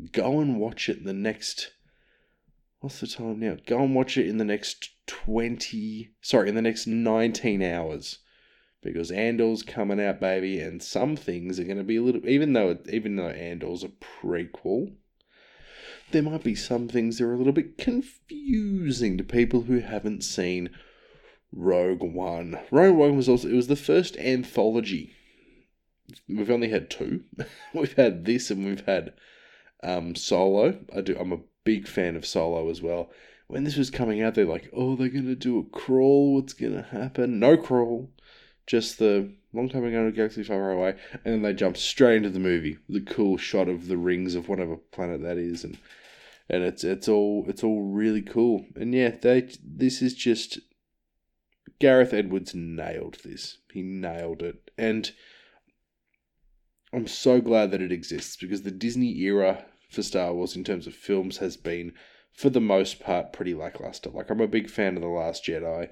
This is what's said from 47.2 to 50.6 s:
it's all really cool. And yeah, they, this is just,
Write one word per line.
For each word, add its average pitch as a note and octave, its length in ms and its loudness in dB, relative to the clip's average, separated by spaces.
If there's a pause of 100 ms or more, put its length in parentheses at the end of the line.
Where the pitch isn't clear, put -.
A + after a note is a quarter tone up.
it's G2 160 -6
all G#2+ 180 2
really G#2 400 0
cool. A2+ 440 2 (100)
And A#2+ 180 -4
yeah, B2+ 160 4
they, B2 380 2 (140)
this B2+ 400 0
is B2+ 120 0
just, - 440 -2 (1200)